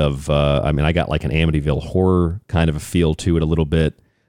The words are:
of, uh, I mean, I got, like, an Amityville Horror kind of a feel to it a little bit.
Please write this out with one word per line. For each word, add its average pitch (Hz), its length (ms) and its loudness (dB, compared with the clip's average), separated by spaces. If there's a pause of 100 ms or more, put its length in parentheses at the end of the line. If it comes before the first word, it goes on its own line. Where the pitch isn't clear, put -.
of, 69 240 -4
uh, 71 340 2
I 76 80 0
mean, 73 140 0
I 82 60 2
got, 82 180 -2
like, 76 140 -2
an 65 80 -4
Amityville 76 500 0
Horror 92 640 0
kind 82 220 2
of 73 60 -2
a 76 40 -6
feel 82 360 0
to 85 200 0
it 80 60 2
a 78 60 0
little 80 180 0
bit. 78 340 0 (300)